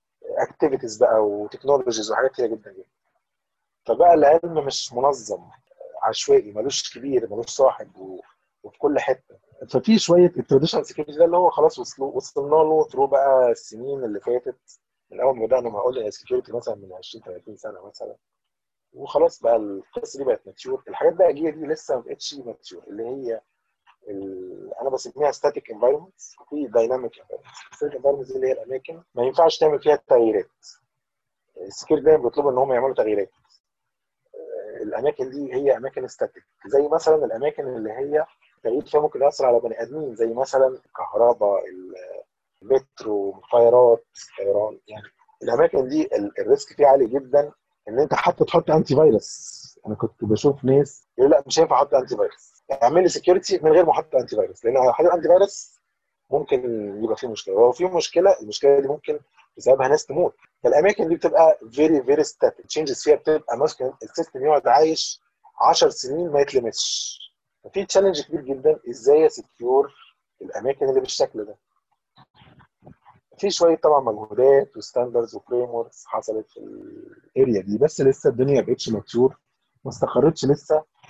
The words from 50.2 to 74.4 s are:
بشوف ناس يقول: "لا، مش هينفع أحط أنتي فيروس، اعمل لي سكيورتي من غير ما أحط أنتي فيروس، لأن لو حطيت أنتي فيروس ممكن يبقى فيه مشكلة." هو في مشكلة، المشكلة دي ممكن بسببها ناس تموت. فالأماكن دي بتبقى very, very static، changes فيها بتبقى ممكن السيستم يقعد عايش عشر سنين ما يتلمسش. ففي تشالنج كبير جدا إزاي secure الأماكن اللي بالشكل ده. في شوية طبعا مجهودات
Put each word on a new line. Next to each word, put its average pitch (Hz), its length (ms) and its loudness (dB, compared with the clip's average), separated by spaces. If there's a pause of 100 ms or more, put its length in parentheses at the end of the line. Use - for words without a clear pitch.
بشوف 117 400 0
ناس 135 440 0 (100)
يقول: 135 120 6
"لا، 147 160 4
مش 147 140 0
هينفع 160 160 2
أحط 143 180 0
أنتي 123 220 -2
فيروس، - 480 -8 (180)
اعمل 151 200 4
لي 180 60 4
سكيورتي 180 540 0
من 156 100 4
غير 170 140 6
ما 156 40 2
أحط - 240 -2
أنتي 120 220 -2
فيروس، 92 280 -4
لأن 117 100 0
لو 127 180 4
حطيت 160 200 2
أنتي 165 160 -2
فيروس 190 520 2 (500)
ممكن 139 300 -2 (440)
يبقى 110 120 -2
فيه 127 120 -10
مشكلة." 101 260 -8
هو 117 180 6
في 170 120 -4
مشكلة، 180 580 2
المشكلة 139 380 2
دي 135 80 0
ممكن 151 320 -8 (360)
بسببها 131 320 2
ناس 151 180 0
تموت. 147 280 -2 (280)
فالأماكن 160 460 2
دي 165 80 0
بتبقى 160 460 4
very, 139 440 2
very 147 180 2
static، - 400 -2 (140)
changes 139 260 -6
فيها 147 120 4
بتبقى 156 420 -2
ممكن 135 340 -4 (100)
السيستم 131 420 -8
يقعد 147 240 2
عايش 156 540 0 (380)
عشر 151 300 4
سنين 156 400 -6
ما 143 100 2
يتلمسش. - 800 -4 (460)
ففي 196 220 -6
تشالنج 190 360 2
كبير 156 180 -10
جدا 139 400 -2 (100)
إزاي 143 360 4
secure - 680 -2 (480)
الأماكن 135 460 -4
اللي 131 120 2
بالشكل 127 440 -4
ده. 104 120 -18 (1800)
في 196 120 -2
شوية 170 260 2
طبعا 151 240 2
مجهودات 120 760 2